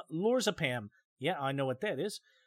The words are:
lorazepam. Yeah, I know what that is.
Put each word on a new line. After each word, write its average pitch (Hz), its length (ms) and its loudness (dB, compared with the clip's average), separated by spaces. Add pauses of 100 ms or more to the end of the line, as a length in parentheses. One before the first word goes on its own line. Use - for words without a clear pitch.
lorazepam. 165 800 2 (300)
Yeah, 139 200 0
I 135 120 0
know 139 140 0
what 127 160 -2
that 127 180 -2
is. 202 220 -4 (260)